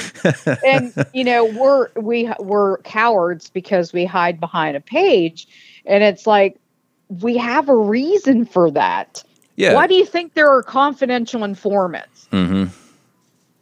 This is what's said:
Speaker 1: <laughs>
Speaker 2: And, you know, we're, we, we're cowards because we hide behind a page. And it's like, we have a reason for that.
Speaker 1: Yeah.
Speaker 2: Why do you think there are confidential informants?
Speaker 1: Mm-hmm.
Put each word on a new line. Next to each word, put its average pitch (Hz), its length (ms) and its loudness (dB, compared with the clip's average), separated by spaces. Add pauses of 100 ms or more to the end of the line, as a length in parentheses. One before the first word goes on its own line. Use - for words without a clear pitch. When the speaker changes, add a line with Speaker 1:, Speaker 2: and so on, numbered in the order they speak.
(240)
Speaker 1:
<laughs> 156 420 -2
Speaker 2:
And, 262 280 2 (200)
you 262 100 -4
know, 240 220 2
we're, 254 500 2
we, 233 440 -4
we're 196 400 0
cowards 196 720 -2
because 180 440 -4
we 175 120 -2
hide 175 340 -2
behind 160 380 -4
a 147 40 -14
page. 226 640 0 (380)
And 202 180 2
it's 202 220 0
like, 202 320 2 (520)
we 220 280 -4
have 247 320 -2
a 269 60 4
reason 247 720 2
for 170 260 2
that. 98 520 -4 (320)
Speaker 1:
Yeah. 190 200 2
Speaker 2:
Why 311 120 4
do 381 60 0
you 370 120 4
think 339 280 -6
there 302 180 4
are 254 120 4
confidential 247 800 -2
informants? 196 880 -4
Speaker 1:
Mm-hmm. 95 340 0 (960)